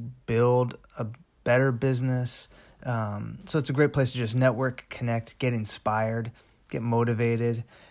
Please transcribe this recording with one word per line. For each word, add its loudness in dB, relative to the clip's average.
build 2
a -4
better 4
business. -2
Um, -4
so -2
it's -2
a -2
great 4
place 2
to -6
just -4
network, 2
connect, -6
get 0
inspired, -2
get -4
motivated, 0